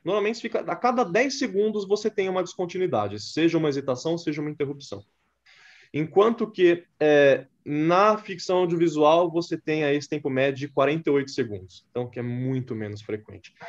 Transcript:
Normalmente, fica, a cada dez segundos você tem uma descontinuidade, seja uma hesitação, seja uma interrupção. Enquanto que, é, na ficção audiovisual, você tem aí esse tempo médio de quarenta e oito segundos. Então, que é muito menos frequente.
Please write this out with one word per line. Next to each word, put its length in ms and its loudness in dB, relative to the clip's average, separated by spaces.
Normalmente, 360 -2
fica, 200 -6
a 160 -4
cada 280 0
dez 360 0
segundos 480 -2
você 220 0
tem 200 -2
uma 140 0
descontinuidade, 760 -4
seja 380 0
uma 120 0
hesitação, 480 -2
seja 220 -6
uma 120 -6
interrupção. 520 -8
Enquanto 600 2
que, 340 4
é, 480 6
na 500 4
ficção 420 -4
audiovisual, 720 4
você 260 -4
tem 260 -2
aí 140 2
esse 100 -6
tempo 220 -4
médio 380 0
de 40 -12
quarenta 380 0
e 40 4
oito 180 0
segundos. 580 -8
Então, 180 -8
que 120 -14
é 20 -6
muito 540 -6
menos 260 -10
frequente. 500 -12